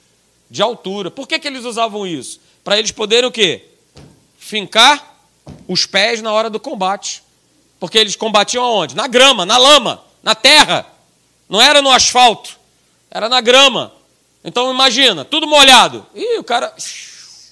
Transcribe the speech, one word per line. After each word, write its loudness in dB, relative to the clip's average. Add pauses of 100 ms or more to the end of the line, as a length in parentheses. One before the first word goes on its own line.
(500)
de -10
altura. -4
Por -14
que -4
que -10
eles -10
usavam -6
isso? -12 (240)
Pra -2
eles -6
poderem -2
o -8
quê? -2 (720)
Fincar -2 (480)
os -4
pés -2
na -6
hora -2
do -8
combate. -8 (580)
Porque -8
eles 0
combatiam -2
aonde? -2
Na -4
grama, 2
na 2
lama, 2 (180)
na -2
terra. 2 (600)
Não -2
era 4
no 2
asfalto, 2 (500)
era -6
na 0
grama. 2 (520)
Então -4
imagina, 0
tudo -4
molhado. 4
Ih, -4
o -10
cara... -4 (800)